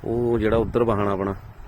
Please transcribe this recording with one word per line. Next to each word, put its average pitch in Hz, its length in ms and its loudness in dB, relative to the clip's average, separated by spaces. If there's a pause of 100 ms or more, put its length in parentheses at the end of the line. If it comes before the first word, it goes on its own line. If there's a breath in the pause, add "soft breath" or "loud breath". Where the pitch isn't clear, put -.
ਉਹ 117 340 0
ਜਿਹੜਾ 107 180 2
ਉੱਧਰ 113 280 0
ਵਾਹਣ 104 240 4
ਆਪਣਾ, 98 260 -2 (340)